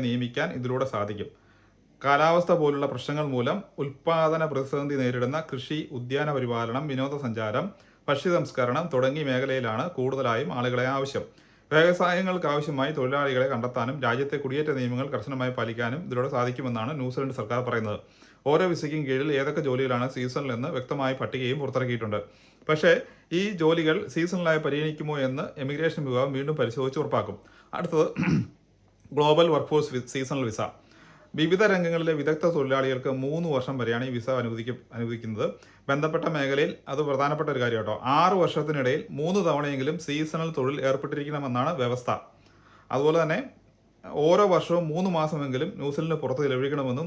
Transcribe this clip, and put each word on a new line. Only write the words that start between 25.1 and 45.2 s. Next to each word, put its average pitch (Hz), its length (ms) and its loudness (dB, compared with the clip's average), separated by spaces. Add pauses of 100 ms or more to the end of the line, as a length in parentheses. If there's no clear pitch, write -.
എന്ന് 135 180 -4 (180)
ഇമിഗ്രേഷൻ 156 440 -2
വിഭാഗം 131 300 2
വീണ്ടും 147 220 -2
പരിശോധിച്ച് 131 440 -2
ഉറപ്പാക്കും. - 340 -2 (400)
അടുത്തത് 165 280 2 (100)
<clears throat> - 1000 -4
ഗ്ലോബൽ 151 380 6
വർക്ക്ഫോഴ്സ് 147 400 0
വി-, 123 200 -6
സീസണൽ 135 360 -2
വിസ. 107 120 -4 (760)
വിവിധ 170 240 4 (100)
രംഗങ്ങളിലെ 165 460 2
വിദഗ്ധ 156 360 0
തൊഴിലാളികൾക്ക് 135 560 0 (140)
മൂന്ന് 160 300 -2
വർഷം 131 260 -2
വരെയാണ് 117 280 0
ഈ 127 60 -6
വിസ 117 140 -6 (140)
അനുവദിക്ക-, 117 400 -6 (140)
അനുവദിക്കുന്നത്. 113 500 -4 (420)
ബന്ധപ്പെട്ട 156 380 0 (100)
മേഖലയിൽ 139 360 2 (200)
അത് 139 160 -2
പ്രധാനപ്പെട്ട 143 460 0
ഒരു 127 80 0
കാര്യം 113 180 2
കേട്ടോ. 107 140 -2 (240)
ആറ് 185 240 6
വർഷത്തിനിടയിൽ 147 600 2 (160)
മൂന്ന് 185 300 0
തവണയെങ്കിലും 143 480 0 (100)
സീസണൽ 156 420 -2 (100)
തൊഴിൽ 135 180 0 (120)
ഏർപ്പെട്ടിരിക്കണമെന്നാണ് 143 920 -2
വ്യവസ്ഥ. 120 300 -2 (840)
അതുപോലെ 151 280 4
തന്നെ 160 160 0 (840)
ഓരോ 190 200 8 (100)
വർഷവും 175 380 2
മൂന്ന് 185 260 0
മാസമെങ്കിലും 151 520 -2 (100)